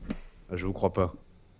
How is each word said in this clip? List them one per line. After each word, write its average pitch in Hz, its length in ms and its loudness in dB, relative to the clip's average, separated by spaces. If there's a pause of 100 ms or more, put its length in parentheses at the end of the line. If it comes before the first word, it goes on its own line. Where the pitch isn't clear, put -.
(500)
Ah, 92 60 -4
je 87 100 -4
vous 98 80 0
crois 95 200 2
pas. 90 200 4 (460)